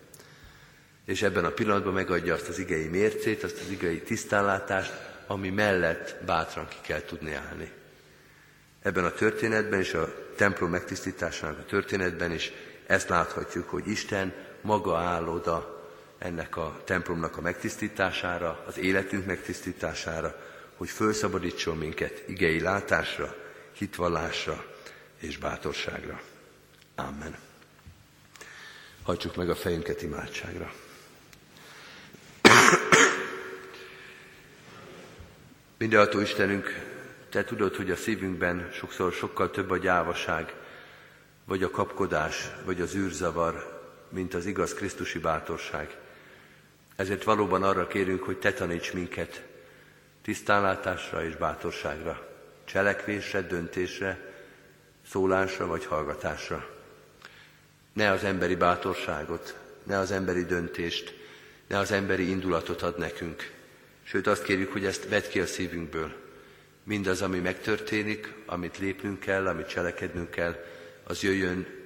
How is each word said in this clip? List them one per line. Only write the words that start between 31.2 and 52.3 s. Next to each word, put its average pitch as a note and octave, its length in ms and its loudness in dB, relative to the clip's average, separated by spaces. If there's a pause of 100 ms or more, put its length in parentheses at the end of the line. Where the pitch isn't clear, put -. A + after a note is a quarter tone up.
Mindenható G#2+ 440 8
Istenünk, G2 720 0 (380)
Te G2+ 140 0
tudod, G#2 320 0
hogy F#2+ 140 -2
a F2 60 2
szívünkben F2+ 760 0
sokszor - 400 -2
sokkal - 380 0
több F#2 200 -2
a F2+ 80 4
gyávaság, E2+ 760 2 (920)
vagy F#2+ 180 0
a F2 80 2
kapkodás, E2+ 800 0 (140)
vagy F2+ 160 -2
az E2+ 140 -2
űrzavar, E2+ 880 -2 (260)
mint F#2 260 -4
az F2 120 -2
igaz F#2 280 0
krisztusi - 440 -4
bátorság. D#2+ 800 -2 (1000)
Ezért G2 280 -2
valóban G2+ 380 4
arra F#2+ 240 4
kérünk, F#2 360 2
hogy F#2+ 160 -4
Te G2+ 140 2
taníts E2+ 400 -2
minket F2+ 500 -6 (800)
tisztánlátásra F#2+ 1000 2
és D#2+ 120 -4
bátorságra, D#2+ 920 -4 (360)